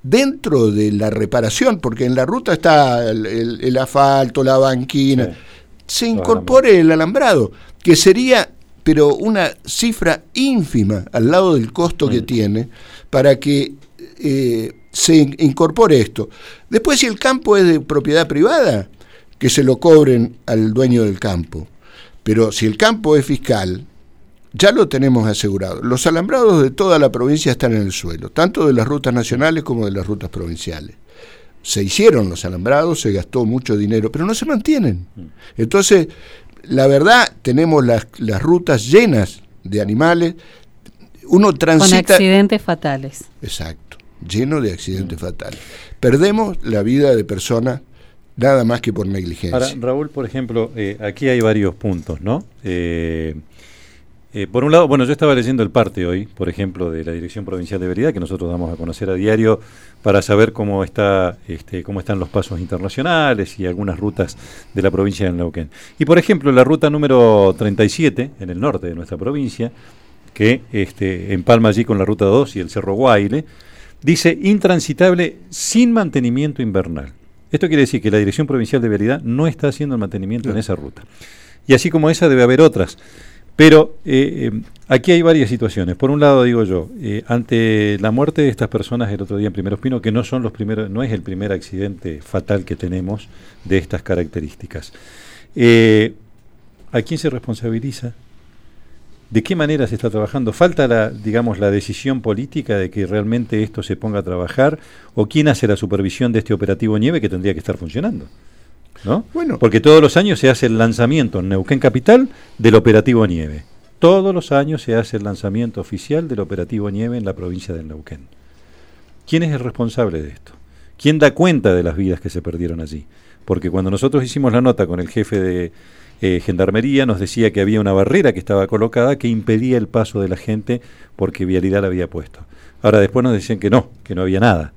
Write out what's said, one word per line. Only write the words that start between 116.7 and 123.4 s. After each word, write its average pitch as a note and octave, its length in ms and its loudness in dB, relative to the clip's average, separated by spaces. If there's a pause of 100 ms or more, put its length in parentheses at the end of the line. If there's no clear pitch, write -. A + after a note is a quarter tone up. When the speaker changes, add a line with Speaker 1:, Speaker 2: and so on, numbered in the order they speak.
Speaker 2:
nieve A2+ 280 -6
en G#2+ 80 -8
la F#2+ 80 -6
provincia F2+ 420 -10
del D#2+ 140 -12
Neuquén. D#2 320 -18 (1080)
¿Quién E3 160 -2
es D#3 80 -6
el C3+ 80 -8
responsable A2+ 640 -8
de D2+ 80 -14
esto? - 240 -20 (440)
¿Quién D3+ 220 -2
da D3 140 4
cuenta D3 420 2
de F2 80 0
las E2 140 -4
vidas F#2 240 -4
que E2 80 -10
se E2+ 120 -8
perdieron E2 380 -8
allí? D2+ 260 -14 (400)